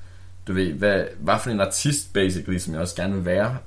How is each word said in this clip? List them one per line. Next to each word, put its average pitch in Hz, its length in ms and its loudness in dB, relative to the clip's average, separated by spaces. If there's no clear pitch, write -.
du 95 60 -2
ved, 92 200 2
hvad, 95 300 4
hvad 95 200 4
for 131 100 -2
en 107 120 0
artist, - 520 0
basically, 92 440 2
som 87 160 -4
jeg 80 80 -4
også 87 140 -4
gerne 95 200 -2
vil 92 100 -2
være. 101 420 2